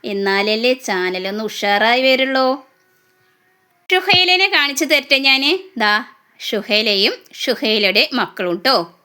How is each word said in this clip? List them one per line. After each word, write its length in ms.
എന്നാലല്ലേ 600
ചാനലൊന്ന് 600
ഉഷാറായി 580
വരുള്ളൂ. 380
ഷുഹൈലനെ 640
കാണിച്ചു 360
തരട്ടെ 360
ഞാൻ. 160
ദാ 100
ഷുഹൈലയും 680
ഷുഹൈലയുടെ 600
മക്കളും 460
ട്ടോ. 140